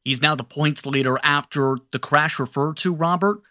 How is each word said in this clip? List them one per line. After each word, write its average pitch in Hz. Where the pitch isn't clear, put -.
He's 131
now 151
the -
points 151
leader 135
after 143
the 131
crash 151
referred 143
to, 180
Robert, 180